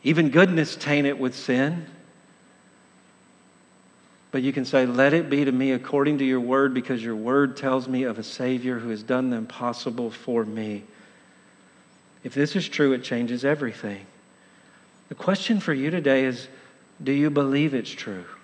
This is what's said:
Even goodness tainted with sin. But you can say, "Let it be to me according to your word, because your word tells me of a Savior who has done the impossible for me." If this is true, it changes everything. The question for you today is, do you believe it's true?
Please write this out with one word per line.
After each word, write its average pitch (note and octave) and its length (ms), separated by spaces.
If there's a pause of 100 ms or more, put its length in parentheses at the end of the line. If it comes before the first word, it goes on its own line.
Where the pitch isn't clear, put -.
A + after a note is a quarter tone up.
Even E3 260
goodness E3 460
tainted C#3+ 440
with B2+ 160
sin. D3 500 (2500)
But C3 100
you C3+ 100
can C3 140
say, B2+ 220
"Let C3 260
it D#3+ 160
be C#3+ 160
to C3+ 60
me C3 220
according C#3+ 460
to C3+ 60
your C3 140
word, C3 340
because B2 300
your A#2 120
word C3 400
tells C3 320
me B2+ 140
of A#2 160
a A2 60
Savior B2+ 560
who A#2 100
has G#2+ 140
done B2+ 260
the A#2+ 80
impossible A#2 720
for A#2 340
me." G#2+ 420 (1400)
If B2 100
this D3 220
is F#3 120
true, C#3 260
it B2 100
changes A#2+ 400
everything. A#2 600 (1040)
The - 60
question G3 440
for E3 140
you C#3 180
today C#3 340
is, B2 220 (560)
do C3+ 80
you C#3+ 180
believe C#3+ 440
it's A#2+ 180
true? F#2 340 (180)